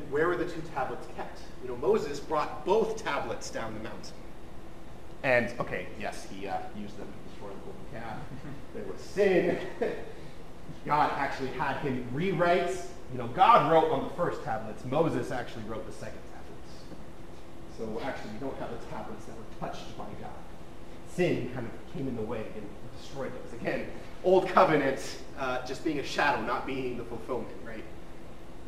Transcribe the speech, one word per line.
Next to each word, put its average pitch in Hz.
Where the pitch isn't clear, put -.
where 156
were 175
the 165
two -
tablets 120
kept? -
You 127
know, 123
Moses 151
brought -
both 202
tablets 123
down 113
the 110
mountain. -
And, 120
okay, 92
yes, 98
he, 95
uh, 92
used 104
them 98
to -
destroy -
the 98
golden -
calf. 110
<laughs> -
There -
was -
sin. 175
<laughs> -
God 147
actually 135
had 135
him 123
rewrite. 175
You 123
know, 123
God 180
wrote 160
on 131
the -
first -
tablets. 107
Moses 127
actually 117
wrote 110
the 107
second -
tablets. -
So 113
actually, 113
we 107
don't 135
have 123
the 117
tablets -
that -
were -
touched -
by -
God. -
Sin 127
kind 123
of -
came 139
in 120
the 113
way 110
and 101
destroyed -
those. -
Again, 147
old 185
covenant, 143
uh, 127
just 135
being 151
a 131
shadow, 117
not -
being 131
the 117
fulfillment, 110
right? 110